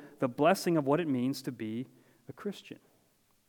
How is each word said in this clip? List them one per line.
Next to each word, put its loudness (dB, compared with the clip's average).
the 0
blessing 4
of 0
what 4
it -2
means 0
to -6
be -6
a -14
Christian. -10